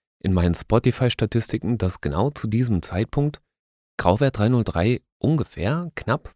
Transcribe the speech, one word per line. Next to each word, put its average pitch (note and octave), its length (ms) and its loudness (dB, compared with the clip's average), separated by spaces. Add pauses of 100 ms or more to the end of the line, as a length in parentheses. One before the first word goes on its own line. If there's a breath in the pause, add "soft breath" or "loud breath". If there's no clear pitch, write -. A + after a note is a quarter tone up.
(200)
in F#2+ 140 0
meinen F2 220 2
Spotify-Statistiken, A#2 1200 0
dass F#2 240 -4
genau F2 300 0
zu - 160 -8
diesem A2+ 340 0
Zeitpunkt C#3+ 600 -2 (560)
Grauwert A2+ 400 2
drei G#2 120 4
null B2 140 2
drei G2 380 0 (180)
ungefähr, D3+ 760 -2
knapp, - 400 -4